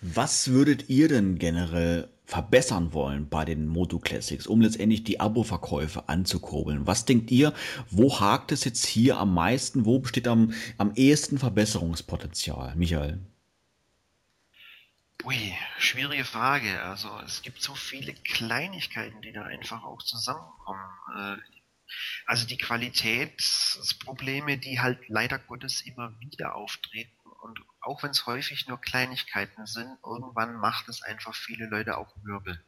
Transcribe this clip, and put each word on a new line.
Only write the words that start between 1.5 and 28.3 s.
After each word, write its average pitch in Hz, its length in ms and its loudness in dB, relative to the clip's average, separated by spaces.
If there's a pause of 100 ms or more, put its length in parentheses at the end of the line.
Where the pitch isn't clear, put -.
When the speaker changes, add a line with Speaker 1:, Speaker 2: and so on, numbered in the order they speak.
Speaker 1:
verbessern 90 720 2
wollen 71 340 -2
bei 78 160 0
den 76 240 -2
Moto 85 320 0
Classics, - 480 -6
um 110 140 6
letztendlich 110 420 4
die - 160 -2
Abo-Verkäufe 92 880 -2
anzukurbeln? 76 800 -2
Was 95 160 2
denkt 117 260 4
ihr, 143 240 6 (360)
wo 117 320 6
hakt 110 320 2
es 135 100 -2
jetzt - 220 0
hier 120 320 6
am 98 160 4
meisten, 110 500 2
wo 117 160 6
besteht 123 300 -2
am, 113 240 8 (240)
am 104 180 2
ehesten 143 420 6
Verbesserungspotenzial? 85 1400 -2
Michael? 82 420 2 (2000)
Speaker 2:
Ui, 113 280 -4 (240)
schwierige 139 460 0
Frage. 120 600 0
Also 98 260 -8 (160)
es - 160 -8
gibt - 200 -12
so 139 140 -6
viele 135 380 -10
Kleinigkeiten, 117 1080 -6
die 110 120 -16
da 107 100 -10
einfach - 400 -12
auch - 180 -14
zusammenkommen. 120 800 -8 (380)
Äh, 101 180 -8 (880)
also 117 220 0
die 123 80 -8
Qualitätsprobleme, 131 2000 -2
die 127 220 -6
halt 127 200 0 (100)
leider 117 280 -2
Gottes 127 440 -8
immer 120 400 -12
wieder 123 340 -10
auftreten - 560 -12 (300)
und 113 180 -16 (220)
auch 139 220 -8
wenn's 143 240 -2
häufig 135 400 -6